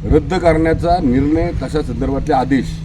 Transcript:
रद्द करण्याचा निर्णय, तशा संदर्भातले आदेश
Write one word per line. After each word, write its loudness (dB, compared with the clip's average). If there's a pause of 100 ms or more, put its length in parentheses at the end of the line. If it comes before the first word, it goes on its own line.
रद्द 2
करण्याचा 2
निर्णय, 2
तशा -4
संदर्भातले -2
आदेश 0 (200)